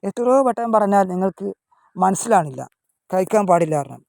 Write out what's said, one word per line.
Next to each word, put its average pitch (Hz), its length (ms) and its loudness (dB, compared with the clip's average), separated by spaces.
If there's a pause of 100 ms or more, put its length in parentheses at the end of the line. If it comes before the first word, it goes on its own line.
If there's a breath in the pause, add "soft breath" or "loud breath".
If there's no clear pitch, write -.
എത്രയോ 240 340 0 (100)
വട്ടം 233 240 -4
പറഞ്ഞാൽ 202 400 4
നിങ്ങൾക്ക് 190 360 -4 (480)
മനസ്സിലാണില്ല, 180 680 0 (520)
കഴിക്കാൻ 190 360 0
പാടില്ല 170 320 2
പറഞ്ഞാൽ. 127 280 -12